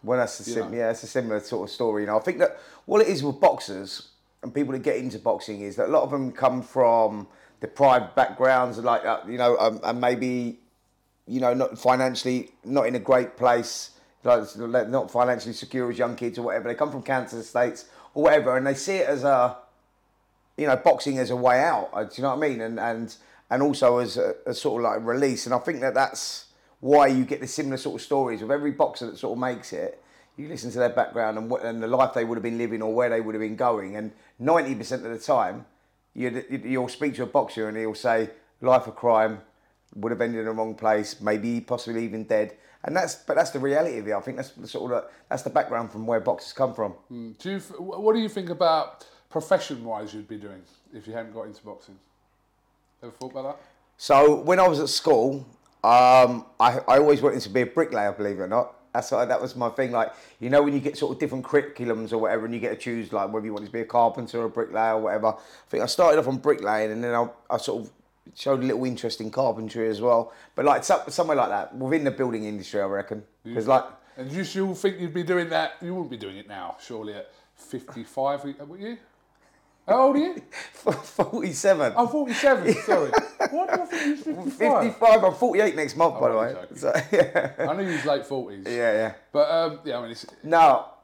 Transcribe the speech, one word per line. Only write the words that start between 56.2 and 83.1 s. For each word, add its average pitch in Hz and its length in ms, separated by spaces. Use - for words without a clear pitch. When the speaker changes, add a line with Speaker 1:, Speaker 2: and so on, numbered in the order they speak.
Speaker 1:
I, 123 280
I 131 100
always 147 240
wanted 131 180
to - 80
be 120 140
a 120 40
bricklayer, 117 460
believe 101 260
it 98 40
or 92 60
not. 117 260
That's 120 180
what, 120 180
that - 120
was 123 140
my 120 160
thing. 127 220
Like, 113 200
you 117 80
know, 143 140
when 143 100
you 139 80
get 139 160
sort - 160
of 135 60
different 139 260
curriculums 120 680
or 117 60
whatever, 110 280
and 117 80
you 110 60
get 113 100
to 110 60
choose, 113 360
like, 101 200
whether 110 120
you 110 80
wanted 104 140
to 98 60
be 117 80
a 110 40
carpenter 117 560
or 117 40
a 110 60
bricklayer 110 440
or 110 60
whatever. 107 280
I 110 80
think - 140
I 123 40
started 160 320
off 147 80
on 135 120
bricklaying, 107 520
and 113 140
then 120 100
I, 117 140
I 127 80
sort 110 260
of - 60
showed 135 260
a 127 60
little 123 180
interest 120 360
in 110 100
carpentry 113 580
as 104 120
well. 117 320
But, - 80
like, 143 180
so-, - 260
somewhere 156 280
like 110 140
that, 101 260
within 135 260
the 139 80
building 113 340
industry, 104 360
I 98 60
reckon. 101 360
Speaker 2:
You 117 100
Speaker 1:
'Cause, 113 140
like, 131 160
Speaker 2:
And 131 160
you 185 100
still 190 320
think 190 240
you'd 170 160
be 175 80
doing 175 280
that? 160 300
You 175 140
wouldn't 170 160
be 123 60
doing 98 220
it 101 100
now, 92 320
surely, 107 340
at - 160
fifty-five? 135 880
What 180 140
year? 226 180
How 254 220
old 277 80
are - 20
you? 330 240
Speaker 1:
<laughs> - 160
Forty-seven. 175 1200
Speaker 2:
Oh, 233 120
forty-seven, 254 640
Speaker 1:
<laughs> - 100
Speaker 2:
sorry. - 260